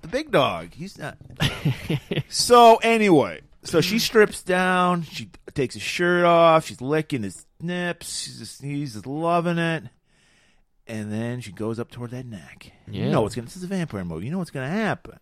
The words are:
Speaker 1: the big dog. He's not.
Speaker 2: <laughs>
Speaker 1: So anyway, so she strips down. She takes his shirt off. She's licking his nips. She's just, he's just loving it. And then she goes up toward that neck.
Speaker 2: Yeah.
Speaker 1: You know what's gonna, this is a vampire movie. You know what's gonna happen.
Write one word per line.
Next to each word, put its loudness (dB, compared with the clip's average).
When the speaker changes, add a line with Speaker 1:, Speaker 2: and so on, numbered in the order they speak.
Speaker 1:
the -16
big -6
dog. 0
He's -16
not. -14
Speaker 2:
<laughs> -4
Speaker 1:
So 8
anyway, 4
so 2
she 0
strips 2
down. 0
She -12
takes -2
his -12
shirt 0
off. 6
She's -14
licking -2
his -10
nips. -8
She's -14
just, -16
he's -6
just -12
loving -4
it. -4
And -10
then -6
she -16
goes -6
up -10
toward -14
that -12
neck. -18
Speaker 2:
Yeah. -4
Speaker 1:
You 0
know 4
what's -4
gonna, -10
this -18
is -12
a -10
vampire -6
movie. -8
You -8
know -6
what's -8
gonna -8
happen. -6